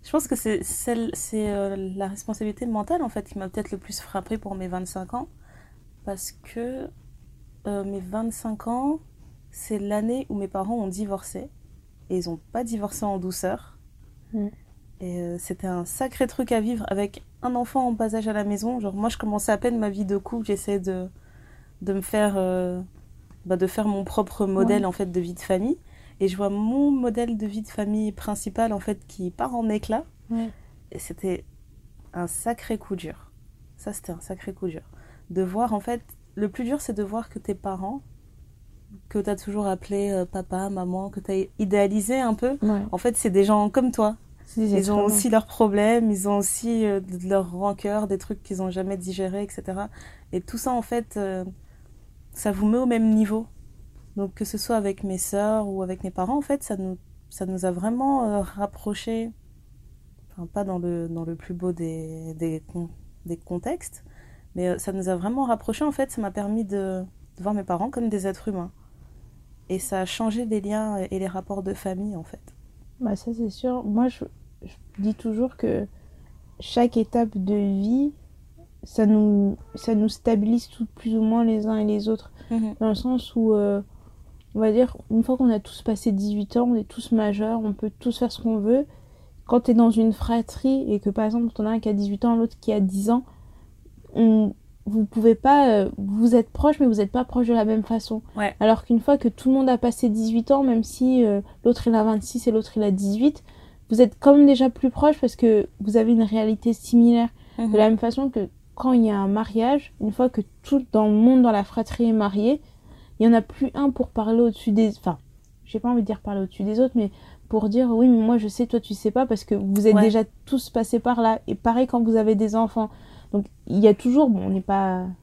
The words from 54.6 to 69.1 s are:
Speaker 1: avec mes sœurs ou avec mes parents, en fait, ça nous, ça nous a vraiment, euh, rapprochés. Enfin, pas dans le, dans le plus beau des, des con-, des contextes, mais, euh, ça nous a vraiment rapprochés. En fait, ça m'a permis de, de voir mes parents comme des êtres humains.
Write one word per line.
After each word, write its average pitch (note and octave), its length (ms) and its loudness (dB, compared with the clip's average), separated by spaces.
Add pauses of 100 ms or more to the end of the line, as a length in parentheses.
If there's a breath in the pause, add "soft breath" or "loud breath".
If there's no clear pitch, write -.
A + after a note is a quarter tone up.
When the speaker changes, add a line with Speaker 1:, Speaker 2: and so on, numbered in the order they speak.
Speaker 1:
avec G3 280 -4
mes F#3+ 140 -4
sœurs G#3 500 -2
ou F#3+ 140 -6
avec F#3 200 -8
mes F#3 80 -8
parents, G3+ 280 -4
en - 20 -2
fait, C#4 220 -4
ça G#3 140 -8
nous, F#3 200 -6 (320)
ça - 180 -10
nous F#3 200 -4
a F#3 40 2
vraiment, A#3+ 540 -2
euh, G#3 160 0
rapprochés. G#3 880 -6 (1000)
Enfin, E3+ 200 -12
pas G3+ 120 -4
dans F#3 140 -6
le, E3+ 300 -6
dans E3 160 -8
le E3 120 -8
plus - 180 -12
beau F3+ 180 -4
des, D#3+ 640 -10
des D#3+ 280 -6 (100)
con-, F3 160 -8 (380)
des E3+ 100 -8
contextes, F3+ 680 -8 (520 soft breath)
mais, F3+ 160 -2
euh, - 80 -2
ça G3 140 -8
nous F#3 180 -4
a F#3 60 0
vraiment A#3 280 -2
rapprochés. A3+ 400 -2
En C#4+ 80 0
fait, C4+ 180 -4
ça - 120 -8
m'a G3 80 -4
permis G#3 340 -4
de, F#3+ 400 -4 (320)
de F3+ 60 -14
voir G#3 120 -2
mes G3 100 -4
parents F#3 260 -4
comme A#3+ 180 -4
des G3 180 -2
êtres F#3+ 220 -6
humains. F#3 240 -8 (960 soft breath)